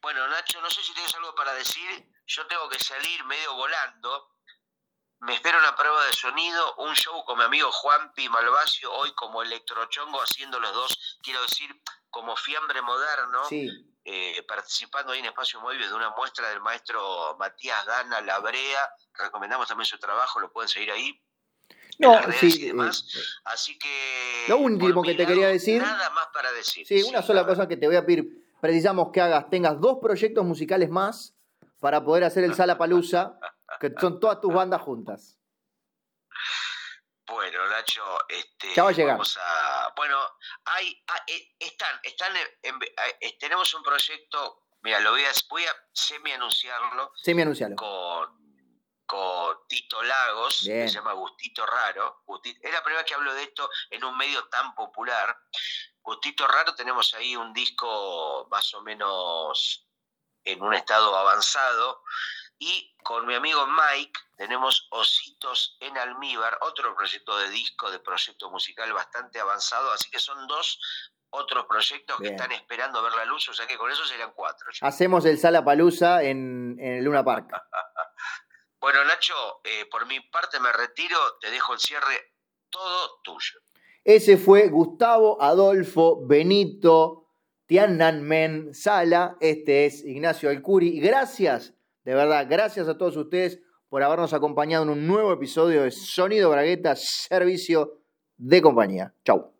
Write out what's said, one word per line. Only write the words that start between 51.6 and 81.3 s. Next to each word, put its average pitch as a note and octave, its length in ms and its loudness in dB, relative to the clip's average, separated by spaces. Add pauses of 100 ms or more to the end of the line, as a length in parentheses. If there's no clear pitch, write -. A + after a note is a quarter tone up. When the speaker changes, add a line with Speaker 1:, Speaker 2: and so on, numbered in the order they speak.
Speaker 1:
Raro. G#2 600 -4
Gusti-, A#2 340 -14
es D#3 120 -8
la E3 100 -4
primera D#3+ 200 -4
vez D#3 60 -6
que D#3 60 -6
hablo C#3+ 200 -4
de C#3 100 -8
esto C#3 260 -10 (200)
en A#2+ 140 -10
un B2+ 120 -8
medio C3+ 320 -4
tan C3 260 -6
popular. A2+ 600 -4 (680)
Gustito C#3+ 440 -6
Raro, D#3+ 280 2
tenemos B2 400 -2
ahí B2 220 -6
un A2+ 160 -10
disco G2 1000 -6
más G2+ 240 -2
o G#2 80 -16
menos F#2 1040 -4 (580)
en F#2+ 160 -6
un G#2 140 0
estado G#2+ 420 2
avanzado. A#2 840 0 (560)
Y F3 440 -8
con A#2 240 -6
mi B2 80 -2
amigo D3 320 0
Mike D3 540 0 (160)
tenemos B2+ 560 -2
Ositos B2 880 -2
en C3+ 180 -10
Almíbar, B2 640 -4
otro C3+ 340 -4
proyecto G2 440 -4
de G2 120 -2
disco, A2 400 -6
de F#2 80 -10
proyecto F#2 540 -8
musical A2 400 -6
bastante A#2+ 480 -8
avanzado. G#2+ 500 -2
Así G#2 200 -4
que B2+ 100 -6
son C#3 260 -6
dos D#3 340 -4 (500)
otros B2+ 360 -4
proyectos C3+ 520 -2
que G2+ 60 -8
Speaker 2:
Bien. G2+ 120 -4
Speaker 1:
están B2 160 -6
esperando A#2+ 500 -6
ver A2+ 120 0
la A2+ 100 0
luz, C3+ 240 -4
o A#2+ 60 -12
sea A#2 120 -6
que B2 100 -6
con A2+ 140 -4
eso D#3+ 160 -4
serían A#2 260 -8
cuatro. - 360 -10 (120)
Speaker 2:
Hacemos F3 440 4
el D3+ 160 6
Salapalooza E3+ 800 6
en, B2+ 560 -4
en B2+ 200 -6
el B2+ 60 -2
Luna C#3+ 200 4
Park. B2 260 0
Speaker 1:
<laughs> - 120 -8 (1160)
Bueno, C#3 260 4
Nacho, D3+ 580 -2
eh, G#2+ 260 -6
por A2+ 200 -6
mi C3+ 100 -6
parte E3 400 -6
me B2 140 2
retiro, D#3 440 -2 (240)